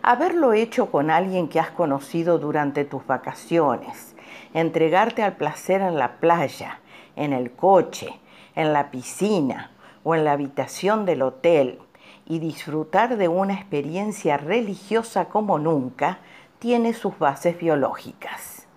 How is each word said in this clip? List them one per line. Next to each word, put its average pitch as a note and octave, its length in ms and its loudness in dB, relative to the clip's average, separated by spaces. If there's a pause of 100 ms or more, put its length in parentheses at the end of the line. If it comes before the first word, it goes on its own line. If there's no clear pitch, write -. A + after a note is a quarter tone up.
Haberlo C#4+ 520 4
hecho A3 400 2
con D#3 180 2
alguien F3+ 380 0
que E3 100 -2
has D#3+ 120 0
conocido E3 680 0
durante D3 460 -2
tus C#3+ 200 -10
vacaciones, - 1080 -2 (380)
entregarte E3 720 2
al G3 80 0
placer F#3 480 -2
en F3+ 180 0
la B2 200 -2
playa, D#3+ 600 0 (380)
en D3 160 -4
el B2+ 180 -4
coche, - 720 2 (340)
en D#3 180 0
la C#3+ 200 0
piscina C3+ 800 -2 (320)
o D#3+ 100 2
en D#3+ 80 2
la D3+ 80 2
habitación C#3+ 760 -2
del D#3 180 0
hotel C3+ 580 2 (460)
y E3 120 -4
disfrutar D#3+ 760 -2
de G3 100 0
una F#3+ 280 0
experiencia E3 840 -4
religiosa G#3 880 -2
como G3+ 340 0
nunca, D3+ 600 -2 (420)
tiene A#3 340 0
sus G#3 240 -6
bases E3 400 0
biológicas. - 1200 -4